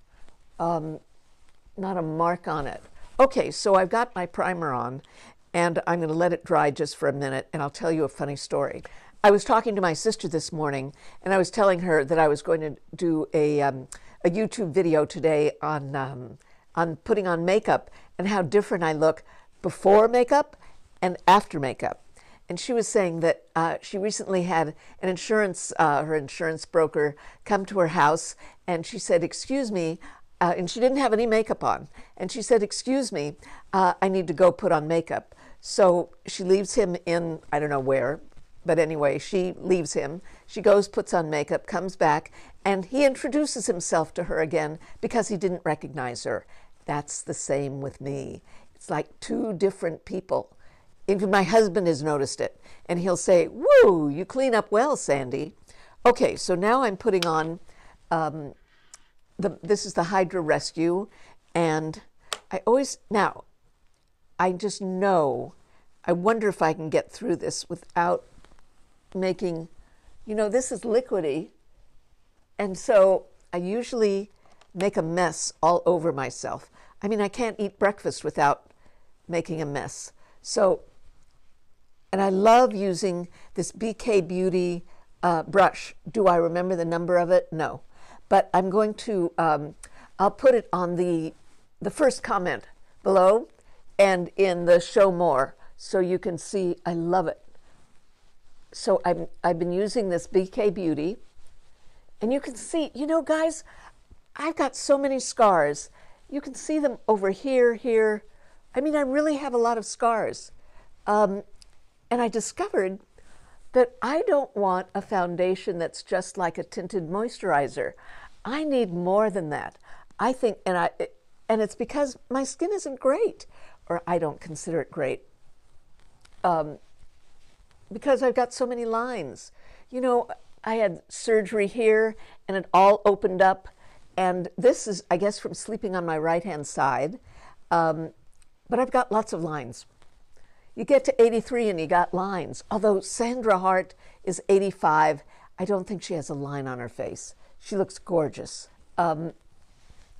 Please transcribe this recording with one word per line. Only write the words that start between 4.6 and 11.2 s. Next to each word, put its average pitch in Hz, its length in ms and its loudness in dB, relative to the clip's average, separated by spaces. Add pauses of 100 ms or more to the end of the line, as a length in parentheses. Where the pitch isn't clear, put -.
on, 123 300 -6 (520)
and 170 320 0
I'm 170 140 -2
gonna 160 140 -2
let 175 200 2
it 170 120 -6
dry 151 260 2
just 147 240 -4
for 143 140 -2
a 139 40 2
minute, 135 380 -6
and 156 100 -6
I'll 143 80 -4
tell 165 220 -4
you 156 140 0
a 131 40 -2
funny 135 280 -8
story. - 460 -6 (380)
I 208 100 8
was 202 120 6
talking 226 320 2
to 196 60 -2
my 175 120 2
sister 208 340 -2
this 160 260 -6
morning, 143 400 -6 (300)